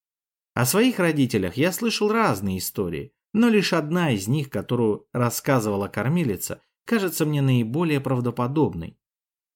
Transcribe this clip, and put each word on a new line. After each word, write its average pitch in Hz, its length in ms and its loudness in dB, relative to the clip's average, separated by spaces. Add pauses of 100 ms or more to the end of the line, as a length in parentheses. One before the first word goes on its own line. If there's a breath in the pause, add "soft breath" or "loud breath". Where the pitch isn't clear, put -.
(540)
О 120 120 0
своих 220 340 2
родителях 127 580 0
я 165 140 2
слышал 208 400 -2
разные 104 480 0
истории – 85 540 -6 (200)
но 233 160 4
лишь 202 240 2
одна 160 380 0
из 98 160 0
них, 139 220 0
которую 110 640 -2
рассказывала 110 760 0
кормилица, 120 760 -2 (240)
кажется 190 400 0
мне 147 160 0
наиболее 135 600 2
правдоподобной. 123 960 -2 (580)